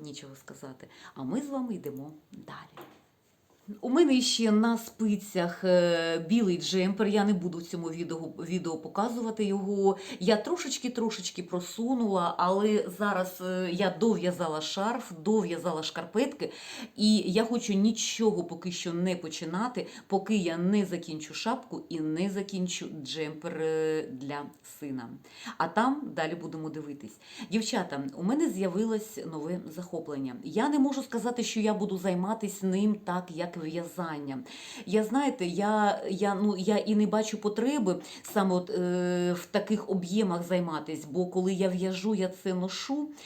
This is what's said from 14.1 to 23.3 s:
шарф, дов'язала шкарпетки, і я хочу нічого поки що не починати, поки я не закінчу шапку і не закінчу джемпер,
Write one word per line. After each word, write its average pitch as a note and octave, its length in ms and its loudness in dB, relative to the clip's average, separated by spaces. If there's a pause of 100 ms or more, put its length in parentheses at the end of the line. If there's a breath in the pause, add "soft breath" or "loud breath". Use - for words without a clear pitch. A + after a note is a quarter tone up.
шарф, G#3+ 520 -2 (120)
дов'язала E3+ 580 2
шкарпетки, E3+ 720 -2 (440 loud breath)
і G#3+ 200 6
я G3 280 4
хочу A#3 300 0
нічого G#3 680 2
поки F3 280 -8
що F3 200 -4
не F3 240 0
починати, F3 720 -4 (200 loud breath)
поки G3 300 2
я E3+ 220 2
не G3 260 4
закінчу E3 500 -6
шапку - 540 -4
і E3 120 -4
не D#3+ 300 0
закінчу F#3 560 -4 (180)
джемпер, D#3 580 -6